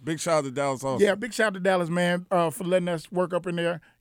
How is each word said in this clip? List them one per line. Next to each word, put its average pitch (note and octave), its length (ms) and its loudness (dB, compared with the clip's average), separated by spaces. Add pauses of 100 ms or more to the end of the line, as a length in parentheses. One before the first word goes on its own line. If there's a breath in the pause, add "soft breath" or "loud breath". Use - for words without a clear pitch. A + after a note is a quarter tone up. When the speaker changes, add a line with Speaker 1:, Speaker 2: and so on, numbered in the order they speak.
Speaker 1:
big D#3+ 160 -4
shout E3 200 2
out C#3+ 40 0
to C3+ 80 -6
Dallas C3+ 320 -2
Austin. C3+ 240 2
Speaker 2:
Yeah, G3 80 2
big G#3 180 -8
shout A3 140 2
out F#3+ 60 0
to F#3+ 80 -8
Dallas, F3+ 280 2
man, F3 400 0
uh, E3+ 200 4
for F3+ 160 -8
letting F3+ 240 2
us E3 200 -4
work F3+ 240 -2
up F3 140 -2
in F3 80 -4
there, E3+ 240 -2 (220 soft breath)